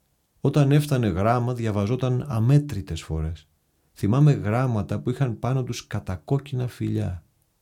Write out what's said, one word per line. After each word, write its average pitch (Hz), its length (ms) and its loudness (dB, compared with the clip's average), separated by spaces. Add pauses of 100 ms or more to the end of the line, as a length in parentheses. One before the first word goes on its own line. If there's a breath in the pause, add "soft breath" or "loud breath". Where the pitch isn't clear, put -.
(420)
Όταν 139 300 4
έφτανε 143 360 2
γράμμα, 117 460 2
διαβαζόταν 120 760 -2
αμέτρητες 117 720 2
φορές. 80 460 -6 (460)
Θυμάμαι 139 380 4
γράμματα 107 680 -2
που 123 100 -4
είχαν 123 300 -2
πάνω 127 240 -2
τους 120 240 -8
κατακόκκινα 123 800 -4
φιλιά. 107 560 -6 (380)